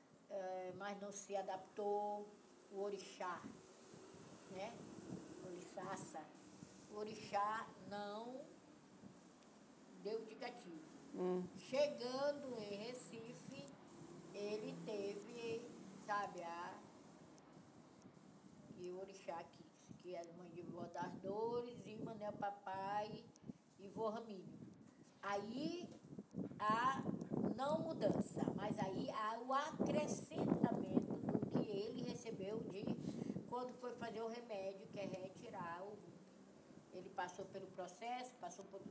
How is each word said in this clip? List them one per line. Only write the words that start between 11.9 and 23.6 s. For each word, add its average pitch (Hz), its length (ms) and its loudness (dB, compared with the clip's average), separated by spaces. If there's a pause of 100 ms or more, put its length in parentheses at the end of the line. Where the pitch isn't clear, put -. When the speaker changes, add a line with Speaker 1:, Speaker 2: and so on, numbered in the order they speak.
Speaker 1:
em 202 180 -2
Recife, 247 920 -6 (680)
ele 208 420 0 (120)
teve, 226 840 0 (380)
sabe, 190 360 2
a 170 360 -4 (2000)
e 180 120 -4
o 180 80 -4
orixá 190 400 -6
aqui, - 260 -10 (360)
que 180 140 -6
é 170 60 0
as 170 160 -6
mães 175 180 -10
de 175 80 -6
Vó 175 220 -4
das 175 320 -2
Dores, 233 680 2
e 214 100 -6
Mané 214 360 -2
Papai, 202 920 0 (540)